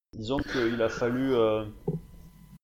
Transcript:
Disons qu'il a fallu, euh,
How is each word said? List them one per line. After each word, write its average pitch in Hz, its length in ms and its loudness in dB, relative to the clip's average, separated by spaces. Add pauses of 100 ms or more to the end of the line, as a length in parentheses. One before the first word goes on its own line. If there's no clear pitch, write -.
(140)
Disons 113 240 -4
qu'il 120 440 0
a 113 80 4
fallu, 127 440 0
euh, 110 320 4 (1000)